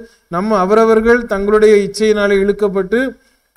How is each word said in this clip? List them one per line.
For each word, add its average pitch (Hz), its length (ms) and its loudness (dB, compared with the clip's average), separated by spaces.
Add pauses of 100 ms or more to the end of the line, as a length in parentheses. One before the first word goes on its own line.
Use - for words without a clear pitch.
(320)
நம்ம, 208 260 -2
அவரவர்கள் 220 680 2
தங்களுடைய 214 500 2
இச்சையினாலே 202 640 0
இழுக்கப்பட்டு 196 640 -2 (560)